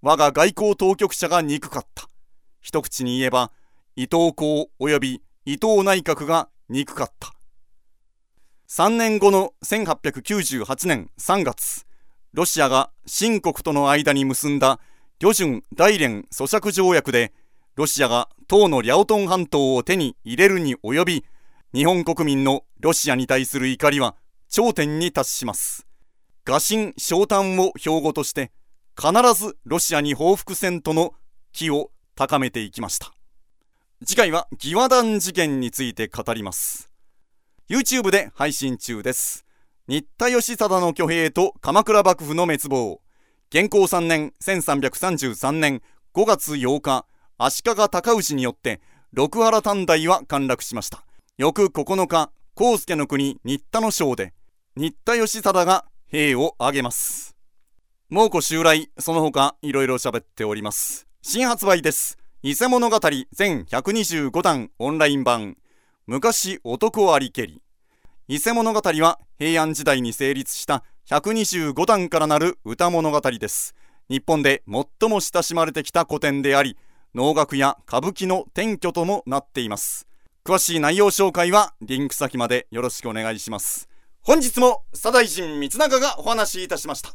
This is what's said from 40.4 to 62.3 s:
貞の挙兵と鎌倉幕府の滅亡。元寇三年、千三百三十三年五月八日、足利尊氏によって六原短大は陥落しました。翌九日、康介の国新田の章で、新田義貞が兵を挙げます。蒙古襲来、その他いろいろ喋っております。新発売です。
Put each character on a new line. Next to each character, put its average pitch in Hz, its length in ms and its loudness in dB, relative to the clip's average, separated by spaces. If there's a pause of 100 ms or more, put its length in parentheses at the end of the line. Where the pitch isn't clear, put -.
貞 190 260 2
の 180 80 2
挙 160 180 -2
兵 165 220 0
と 175 320 0
鎌 180 220 4
倉 214 180 4
幕 185 220 2
府 151 100 -8
の 170 120 0
滅 151 220 -2
亡。 123 340 -2 (500)
元 190 180 2
寇 196 180 4
三 170 200 0
年、 156 320 0
千 190 240 -4
三 143 180 0
百 135 140 -2
三 180 220 -2
十 127 180 -4
三 143 240 -2
年 143 220 0 (320)
五 196 120 2
月 185 320 0
八 135 240 0
日、 131 240 -2 (320)
足 - 260 -2
利 233 120 0
尊 208 460 2
氏 151 140 -4
に 131 80 -2
よ 120 80 -2
っ - 40 -10
て 113 260 -6 (320)
六 151 300 0
原 220 180 4
短 202 240 -2
大 160 220 4
は 185 180 4
陥 139 220 -2
落 123 160 -2
し - 120 -12
ま 113 60 -6
し - 80 -10
た。 - 160 -18 (320)
翌 160 340 2
九 160 240 -4
日、 175 360 2 (280)
康 226 220 4
介 175 140 -4
の 147 120 -2
国 139 360 -2
新 135 160 -4
田 - 200 -4
の 220 120 0
章 139 240 0
で、 95 180 -8 (420)
新 147 160 -4
田 - 240 -2
義 220 260 -2
貞 185 240 2
が 185 200 2 (220)
兵 147 280 0
を 143 220 0
挙 139 180 0
げ 139 60 0
ま 123 100 -4
す。 - 440 -8 (720)
蒙 208 200 4
古 170 120 0
襲 160 200 -2
来、 160 380 4
そ 165 140 -4
の 165 80 2
他 143 400 0
い 147 100 -6
ろ 139 120 0
い 131 40 0
ろ 127 80 0
喋 120 240 -4
っ - 20 -14
て - 220 -10
お 107 100 -2
り 107 80 -6
ま 107 100 -8
す。 - 360 -8 (140)
新 240 260 -2
発 233 180 -2
売 180 160 4
で 156 100 0
す。 - 260 -6 (240)